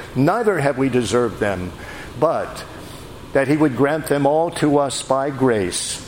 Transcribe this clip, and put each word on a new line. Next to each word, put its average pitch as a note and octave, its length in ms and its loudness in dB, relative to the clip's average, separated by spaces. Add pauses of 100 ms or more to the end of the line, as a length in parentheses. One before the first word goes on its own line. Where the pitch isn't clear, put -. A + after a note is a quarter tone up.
(160)
neither F#3 440 2
have C#3 180 2
we C3+ 120 2
deserved A#2+ 500 2
them, F#2 320 -2 (480)
but B2+ 440 0 (720)
that C#3 140 4
he D3 100 4
would C#3+ 180 2
grant D3 320 0
them C#3+ 180 2
all D#3 240 2
to D3 280 2
us C#3 240 0
by C3+ 300 0
grace. A#2 760 0